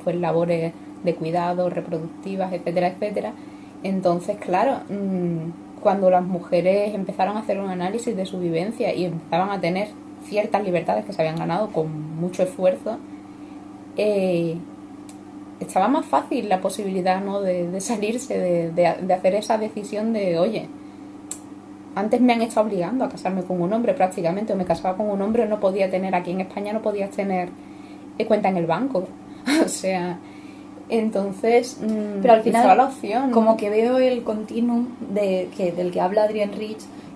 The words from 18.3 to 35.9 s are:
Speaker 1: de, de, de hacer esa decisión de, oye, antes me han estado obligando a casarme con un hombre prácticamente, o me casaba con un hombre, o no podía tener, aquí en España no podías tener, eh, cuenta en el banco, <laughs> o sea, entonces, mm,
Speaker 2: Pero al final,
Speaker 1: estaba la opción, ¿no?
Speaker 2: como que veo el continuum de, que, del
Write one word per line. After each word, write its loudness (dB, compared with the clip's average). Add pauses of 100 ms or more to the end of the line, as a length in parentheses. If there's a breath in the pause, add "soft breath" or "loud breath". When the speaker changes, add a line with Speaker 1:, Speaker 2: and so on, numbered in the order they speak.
Speaker 1:
de, 2
de, 4
de 2
hacer 4
esa 0
decisión -4
de, 2
oye, 0 (1300 loud breath)
antes 2
me 8
han 2
estado 2
obligando 0
a 0
casarme -2
con 0
un 0
hombre 2
prácticamente, 0
o 0
me 0
casaba 0
con 0
un 0
hombre, 0
o 0
no 0
podía 2
tener, -2
aquí -2
en -2
España -6
no -2
podías -2
tener, -2 (680 loud breath)
eh, 0
cuenta 4
en 2
el 0
banco, 0 (400 loud breath)
<laughs> 4
o 0
sea, -2 (680 loud breath)
entonces, 2
mm, -2
Speaker 2:
Pero 10
al 10
final, 6
Speaker 1:
estaba 8
la 8
opción, 0
¿no? 2
Speaker 2:
como 6
que 0
veo 4
el 4
continuum 0 (260)
de, 0
que, 0
del 0